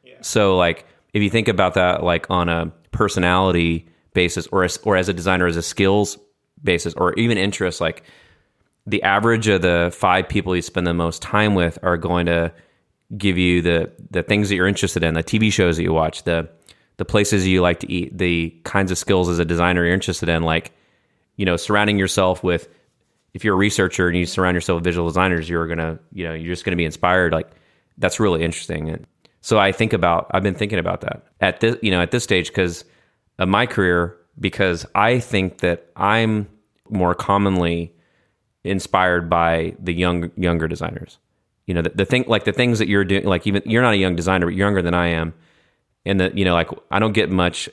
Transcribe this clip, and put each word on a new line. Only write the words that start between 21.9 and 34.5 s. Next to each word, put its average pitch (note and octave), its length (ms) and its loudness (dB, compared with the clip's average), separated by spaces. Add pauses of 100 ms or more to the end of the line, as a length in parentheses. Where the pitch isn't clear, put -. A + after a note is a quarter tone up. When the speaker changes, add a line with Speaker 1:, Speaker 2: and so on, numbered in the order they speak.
Speaker 2:
yourself F#2 460 0
with, F2 240 0 (640)
if - 100 -14
you're G#2+ 100 2
a F#2 40 2
researcher F#2+ 500 2
and F2 100 0
you F2+ 80 0
surround F2+ 300 0
yourself F2 220 -2
with E2+ 60 -4
visual E2+ 240 -2
designers, E2+ 420 0
you're E2 180 -2
gonna, E2 320 -6 (140)
you F2+ 120 -10
know, E2 80 -8
you're E2 200 -8
just F2 120 -8
gonna F#2 100 -2
be F2 100 0
inspired. F2+ 460 2
Like, D#2+ 180 -2 (500)
that's - 200 -2
really F2 240 2
interesting. E2 460 -6
And - 160 -10 (360)
so - 180 2
I G2 120 4
think A2 220 0
about, E2+ 380 2
I've F#2+ 120 0
been G2 120 0
thinking G#2 240 -4
about F2 220 -4
that - 240 -10 (160)
at F#2 200 0
this, A#2 200 2
you G#2 100 2
know, F2+ 100 2
at E2+ 100 0
this - 120 -2
stage, F2+ 300 0
'cause F2 300 -2 (560)
of F#2 100 0
my G#2 160 2
career, F2 500 0 (240)
because F2+ 460 -2 (100)